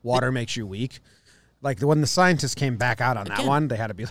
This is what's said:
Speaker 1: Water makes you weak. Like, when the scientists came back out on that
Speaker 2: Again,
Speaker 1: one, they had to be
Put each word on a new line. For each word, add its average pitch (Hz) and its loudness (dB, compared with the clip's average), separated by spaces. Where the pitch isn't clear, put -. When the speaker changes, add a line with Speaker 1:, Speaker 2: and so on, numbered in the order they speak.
Speaker 1:
Water 123 2
makes 120 -4
you 110 -6
weak. 104 -8
Like, 135 -4
when 151 4
the 139 2
scientists 175 4
came 127 -2
back 120 0
out 123 0
on 98 -6
that 101 -4
Speaker 2:
Again, 135 0
Speaker 1:
one, 147 2
they 117 -4
had 110 -4
to 104 -10
be 107 -8